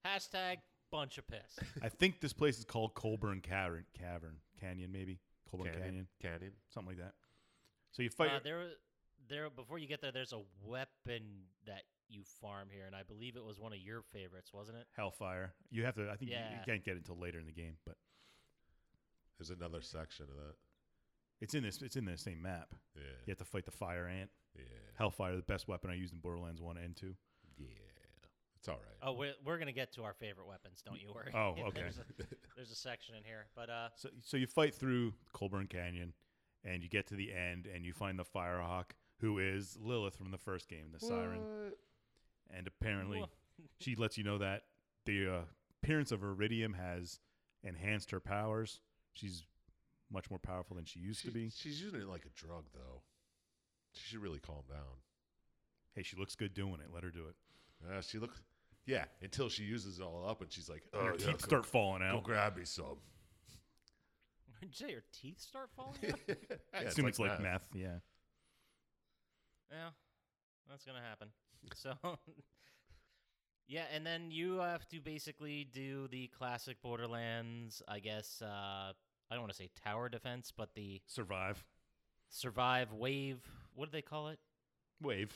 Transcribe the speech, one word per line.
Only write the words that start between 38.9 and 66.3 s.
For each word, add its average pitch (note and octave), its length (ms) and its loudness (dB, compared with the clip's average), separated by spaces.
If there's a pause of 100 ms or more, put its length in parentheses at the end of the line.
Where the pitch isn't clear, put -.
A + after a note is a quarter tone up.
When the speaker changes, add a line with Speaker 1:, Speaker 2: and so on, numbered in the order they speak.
Speaker 2:
who G#2+ 180 4
is F#2+ 420 2
Lilith G#2+ 360 2
from F#2+ 160 -6
the F#2+ 60 -4
first F#2+ 300 -2
game, D#2 240 -8
the D#2+ 60 -10
siren. A3+ 420 0
Speaker 3:
What? G#3+ 380 -4 (720)
Speaker 2:
And F2+ 160 -6
apparently, G2+ 540 2
Speaker 1:
Wha- G2 60 0 (260)
Speaker 2:
<laughs> - 280 -20
she B2+ 160 0
lets A2 220 4
you G#2 60 2
know G2+ 140 4
that G2 240 4 (420)
the, G2 280 6
uh, F2+ 80 4 (420)
appearance D3 300 6
of G2 100 2
iridium G#2+ 520 4
has F2+ 460 -2 (420)
enhanced G2 480 2
her F#2 100 2
powers. A2 600 2 (320)
She's F2 320 -6 (640)
much F#2+ 200 -2
more F#2+ 80 -2
powerful F2+ 380 -2
than E2 100 -4
she - 140 -10
used G#2 220 -2
to - 60 -2
Speaker 3:
She, A#2+ 60 -4
Speaker 2:
be. A2+ 160 2
Speaker 3:
she's D3 320 -4
using F#3+ 180 -4
it G2 80 -4
like E2+ 160 -6
a - 60 -14
drug, E2 420 -8
though. B1+ 300 -12 (880)
She - 160 -12
should A2 120 -4
really F2 200 -2
calm D2+ 280 -8
down. C2+ 280 -8 (1000)
Speaker 2:
Hey, G2+ 80 -2
she F#2 140 -4
looks F#2+ 200 0
good G2+ 180 0
doing G2 260 2
it. D#2 120 -10
Let E2+ 120 -4
her F2+ 60 -2
do E2 160 -6
it. E2 100 -12 (540)
Speaker 3:
Uh, G2 100 0
she G#2+ 180 -4
looks, A#2+ 220 -4 (460)
yeah, B2+ 180 4 (180)
until A#2 260 0
she G#2+ 160 0
uses G2 340 -2
it F#2 40 -4
all F2 260 -4
up A2 140 0
and E2 100 -8
she's E2 160 -8
like, D#2+ 140 -6 (100)
Speaker 2:
And G2+ 100 4
her F#2 100 6
Speaker 3:
"Oh, E2+ 60 2
yeah, G2 80 2
Speaker 2:
teeth - 160 4
Speaker 3:
go, - 60 0
Speaker 2:
start B2 180 8
falling G2 360 6
Speaker 3:
go F#2+ 60 6
Speaker 2:
out. G2+ 160 4
Speaker 3:
grab G#2 320 6
me F2 80 -4
some." C#2+ 340 -4 (800)
Speaker 1:
<laughs> - 840 -20
Did F#3 100 -8 (100)
you C#4 60 -4
say A3 80 -2
her A2+ 180 -8
teeth - 280 -10
start C4+ 360 -8
falling C4+ 240 -6
Speaker 3:
<laughs> G#3+ 100 2
Speaker 1:
out? - 80 2 (100)
Speaker 3:
Yeah, G3 60 4 (400)